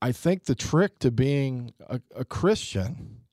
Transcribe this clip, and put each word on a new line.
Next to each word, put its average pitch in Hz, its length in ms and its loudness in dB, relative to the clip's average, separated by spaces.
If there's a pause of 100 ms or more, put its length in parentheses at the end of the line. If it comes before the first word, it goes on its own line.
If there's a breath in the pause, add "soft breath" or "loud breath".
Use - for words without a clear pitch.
I 123 100 0
think 180 340 0
the 131 100 2
trick - 440 2
to 131 120 2
being 127 600 0 (160)
a, 123 100 -4 (160)
a 135 100 -8
Christian - 960 -2 (120)